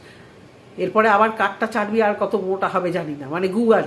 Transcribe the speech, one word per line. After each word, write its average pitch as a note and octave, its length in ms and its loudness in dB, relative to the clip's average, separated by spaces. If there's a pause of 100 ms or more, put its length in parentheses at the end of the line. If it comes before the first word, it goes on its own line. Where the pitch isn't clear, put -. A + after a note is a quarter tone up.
(760)
এরপরে A3 320 2
আবার G#3+ 240 4
কাঠটা G#3 340 -2
চাটবি, A3 360 -2
আর G#3 180 2
কত G3+ 140 -2
মোটা F#3+ 340 -2
হবে F3+ 240 -2
জানি D#3 280 -6
না, C3+ 80 -12
মানে F3+ 200 -2
গু A3 240 2
আর F#3+ 140 4